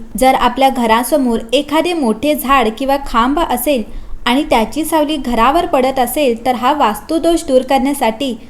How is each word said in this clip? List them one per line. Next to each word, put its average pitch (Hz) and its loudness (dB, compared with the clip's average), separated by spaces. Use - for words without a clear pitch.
जर 262 4
आपल्या 262 2
घरासमोर 240 0
एखादे 311 0
मोठे 285 0
झाड 247 2
किंवा 269 0
खांब 254 0
असेल 254 0
आणि 262 0
त्याची 277 0
सावली 311 0
घरावर 262 2
पडत 269 0
असेल, 240 0
तर 254 0
हा 247 0
वास्तुदोष 311 0
दूर 262 4
करण्यासाठी 262 0